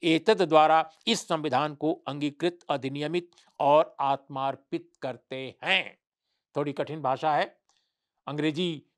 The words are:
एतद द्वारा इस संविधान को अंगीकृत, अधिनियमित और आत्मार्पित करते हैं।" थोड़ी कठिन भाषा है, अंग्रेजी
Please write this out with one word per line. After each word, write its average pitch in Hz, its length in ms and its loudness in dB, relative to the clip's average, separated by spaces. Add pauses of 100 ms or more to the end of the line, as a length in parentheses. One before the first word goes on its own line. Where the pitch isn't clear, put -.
एतद 165 400 2
द्वारा 156 480 6 (160)
इस 226 220 -2
संविधान 151 460 -2
को 151 320 -4
अंगीकृत, 147 520 -4 (100)
अधिनियमित 151 640 -4 (300)
और 151 400 4
आत्मार्पित 139 920 -4 (100)
करते 131 640 -10
हैं।" 165 380 -2 (540)
थोड़ी 143 160 -2
कठिन 147 300 -6
भाषा 139 340 0
है, 180 240 -4 (640)
अंग्रेजी 151 600 -4 (120)